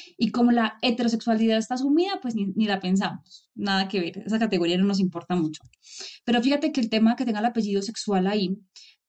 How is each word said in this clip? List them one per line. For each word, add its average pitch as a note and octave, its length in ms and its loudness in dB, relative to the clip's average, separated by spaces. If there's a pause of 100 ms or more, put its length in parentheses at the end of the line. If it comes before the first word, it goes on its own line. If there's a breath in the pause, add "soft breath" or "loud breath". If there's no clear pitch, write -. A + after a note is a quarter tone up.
(180 loud breath)
Y - 140 0
como A#3+ 180 4
la A#3 320 2
heterosexualidad A3+ 760 2
está A3+ 160 -4
asumida, D4 480 2
pues A#3 120 -6
ni, G3+ 120 -2 (100)
ni A3 100 2
la G3 140 -2
pensamos, F#3+ 760 -4
nada G3 320 0
que F#3+ 140 -2
ver, F3 260 -6
esa A3 140 0
categoría F#3 380 0
no F#3+ 80 4
nos G3 120 2
importa F3+ 380 -2
mucho. D#3 260 -2 (640 loud breath)
Pero A#3 180 2
fíjate C#4+ 300 0
que C#4 80 -2
el A3+ 100 -2
tema A3+ 240 4
que B3+ 100 -4
tenga A3 160 -2
el A3 60 -2
apellido G#3 360 0
sexual G3 440 -2
ahí G3 320 0 (500 loud breath)